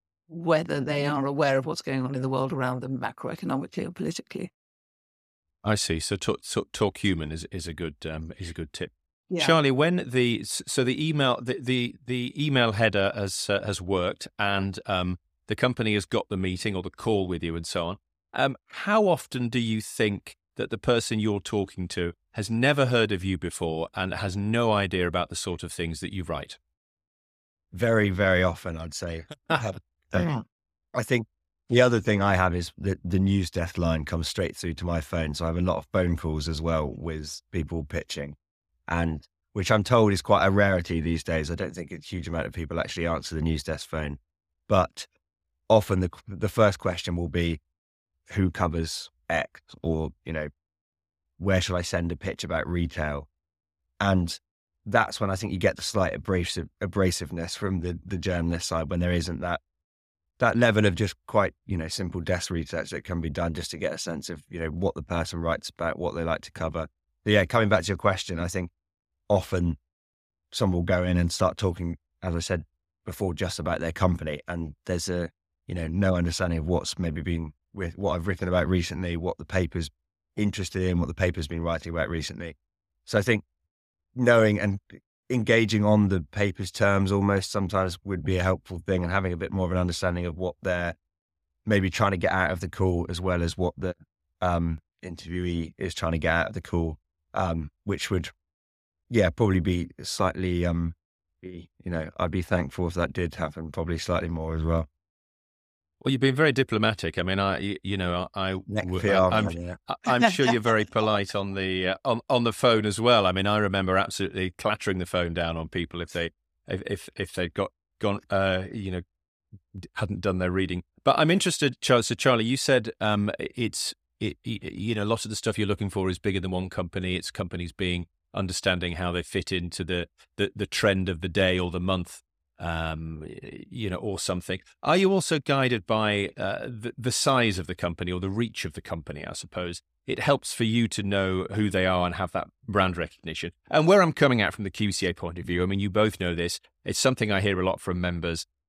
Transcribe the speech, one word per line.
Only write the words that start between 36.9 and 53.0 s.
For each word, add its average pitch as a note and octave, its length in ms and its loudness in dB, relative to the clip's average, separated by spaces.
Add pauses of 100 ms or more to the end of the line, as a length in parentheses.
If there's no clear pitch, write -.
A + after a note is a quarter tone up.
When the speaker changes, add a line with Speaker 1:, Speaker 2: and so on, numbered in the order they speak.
Speaker 3:
with D#2 540 -10
people D#2+ 320 -4
pitching, C#2+ 540 -8 (500)
and E2+ 400 -2 (260)
which G2 200 0
I'm G#2+ 100 6
told A2 300 6
is F#2+ 100 0
quite G2+ 240 4
a G2 40 6
rarity F#2+ 500 4
these D#2+ 240 -2
days. D#2+ 260 -2
I E2+ 60 -2
don't F#2 180 -6
think E2+ 160 -10
a F2+ 60 -10
huge E2+ 320 -8
amount E2 180 -4
of - 60 -10
people E2 260 -6
actually E2+ 300 -2
answer D#2+ 260 -4
the D#2 80 -2
news D#2+ 220 0
desk D#2 240 -6
phone, D2+ 300 -6 (500)
but - 400 2 (600)
often G#2 300 6
the, F2+ 120 2 (180)
the G2+ 200 -4
first G#2 300 4
question F2 380 -2
will E2+ 120 -4
be, E2+ 320 0 (760)
"Who F#2+ 180 2
covers E2 580 -2 (180)
X?" - 320 -2 (220)
or, D#2+ 280 -2 (140)
you D#2+ 80 -8
know, D2+ 160 -6 (880)
"Where F#2+ 220 4
shall F2+ 160 -2
I F2+ 60 -2
send F2 300 -2
a D#2+ 40 -4
pitch - 280 -8
about E2 240 -2
retail?" D#2 580 -2 (720)